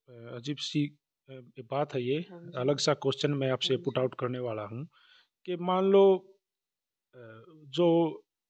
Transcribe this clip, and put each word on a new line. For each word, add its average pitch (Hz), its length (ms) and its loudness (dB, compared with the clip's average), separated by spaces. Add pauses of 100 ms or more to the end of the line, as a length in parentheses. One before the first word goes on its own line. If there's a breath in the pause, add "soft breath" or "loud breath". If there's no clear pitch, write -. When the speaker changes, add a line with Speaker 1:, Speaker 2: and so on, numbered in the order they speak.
Speaker 1:
अ, 120 260 -18
अजीब 127 220 -6
सी, 147 420 -4 (320)
अ, 131 100 -18 (300)
बात 147 240 -2
है 131 80 -2
ये, 131 160 0 (120)
Speaker 2:
हाँ 175 100 -20
जी। 170 180 -12
Speaker 1:
अलग 135 200 0
सा 147 160 2
क्वेश्चन 139 360 -2
मैं 139 200 0
आपसे 131 240 0
Speaker 2:
हाँ 120 80 -2
Speaker 1:
पुट 131 120 -4
Speaker 2:
जी। 127 60 0
Speaker 1:
आउट 127 140 -2
करने 127 240 -6
वाला 113 240 -6
हूँ 117 260 -10 (560 soft breath)
कि 180 120 -6
मान 180 280 0
लो, 196 320 8 (1000)
अ, 113 300 -20 (100)
जो 160 680 2 (300)